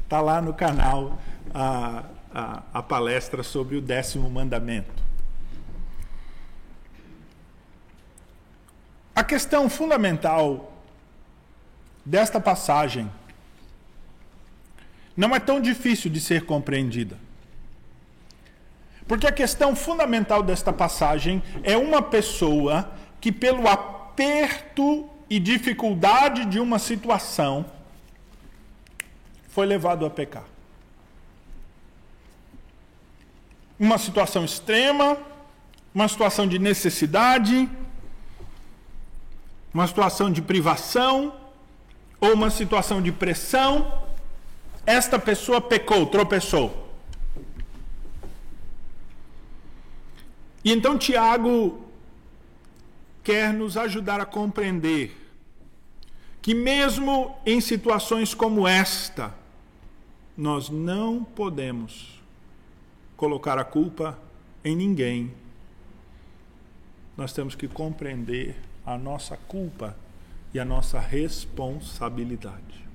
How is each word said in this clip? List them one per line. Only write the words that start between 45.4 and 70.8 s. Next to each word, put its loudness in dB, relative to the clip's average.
pecou, 4
tropeçou. 2
E 4
então 4
Tiago 2
quer 0
nos -4
ajudar -2
a -4
compreender -2
que 2
mesmo 0
em 4
situações 0
como 2
esta, 0
nós -4
não -2
podemos -8
colocar -2
a -2
culpa -2
em -2
ninguém. 0
Nós -8
temos -6
que -10
compreender -8
a -6
nossa -10
culpa -10
e -4
a -4
nossa 2